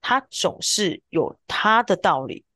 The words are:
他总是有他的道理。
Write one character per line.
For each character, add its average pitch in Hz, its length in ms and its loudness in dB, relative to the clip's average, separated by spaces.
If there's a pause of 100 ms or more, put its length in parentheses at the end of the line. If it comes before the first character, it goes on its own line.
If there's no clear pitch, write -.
他 262 300 0
总 - 320 -4
是 - 480 -2
有 - 360 -2
他 220 360 2
的 208 120 0
道 143 300 0
理。 - 320 -12